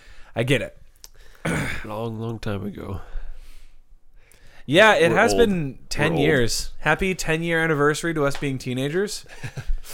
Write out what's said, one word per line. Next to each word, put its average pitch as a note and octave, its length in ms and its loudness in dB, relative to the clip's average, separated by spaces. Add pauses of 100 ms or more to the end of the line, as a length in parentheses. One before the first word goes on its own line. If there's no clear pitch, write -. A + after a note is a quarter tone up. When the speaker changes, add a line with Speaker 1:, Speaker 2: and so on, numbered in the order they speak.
(360)
Speaker 1:
I A2 60 0
get B2+ 200 2
it. - 160 -10 (680)
Speaker 2:
<clears throat> D3+ 400 -4
Long, A2 360 -6
long A2+ 180 -6
time G#2 260 -4
ago. G2 360 -8 (1700)
Speaker 1:
Yeah, G3 280 8
it E3 160 4
Speaker 2:
We're E3 60 2
Speaker 1:
has G#3 180 4
Speaker 2:
old. G3+ 60 6
Speaker 1:
been F3+ 380 2 (120)
ten D3+ 220 0
Speaker 2:
We're E3 60 2
old. D3 80 4
Speaker 1:
years. B2+ 440 2 (100)
Happy E3 340 2
ten-year E3 480 0
anniversary D#3 520 2
to D3+ 120 2
us C#3 100 0
being C3+ 220 -2
teenagers. D3 720 -4
Speaker 2:
<laughs> - 340 -12 (300)